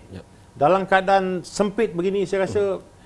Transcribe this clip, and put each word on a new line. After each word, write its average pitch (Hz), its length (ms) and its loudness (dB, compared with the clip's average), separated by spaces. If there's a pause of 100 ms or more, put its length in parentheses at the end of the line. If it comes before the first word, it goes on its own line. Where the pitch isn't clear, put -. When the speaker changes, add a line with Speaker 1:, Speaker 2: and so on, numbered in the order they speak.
(140)
Speaker 1:
Ya. 90 80 -16 (320)
Speaker 2:
Dalam 180 320 2
keadaan 190 560 2
sempit 208 480 -2
begini, 185 320 -2
saya 190 240 -2
rasa 196 320 -2
Speaker 1:
Mhm. - 60 -16 (220)